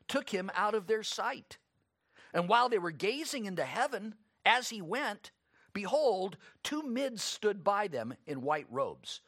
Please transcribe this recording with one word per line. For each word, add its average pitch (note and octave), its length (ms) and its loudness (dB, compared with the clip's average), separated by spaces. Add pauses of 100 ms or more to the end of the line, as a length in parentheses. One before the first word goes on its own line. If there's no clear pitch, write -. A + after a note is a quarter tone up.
took C#4 240 -2
him F#3+ 240 -2
out G#3 200 2
of G3+ 120 0
their A3 160 2
sight. - 560 -6 (720)
And F3 160 2
while A#3 200 6
they A3+ 100 2
were F3 140 -2
gazing A#3 540 -2
into F3 180 -2
heaven, G#3+ 500 -2 (320)
as A#3+ 240 4
he A3 100 -8
went, G#3 520 -4 (400)
behold, G3+ 640 2 (260)
two D4+ 220 -4
men B3+ 340 -2
stood G3+ 460 -2
by G3+ 240 2
them B2 260 -4 (100)
in C#3 160 -6
white D3 300 -2
robes. A2+ 580 -4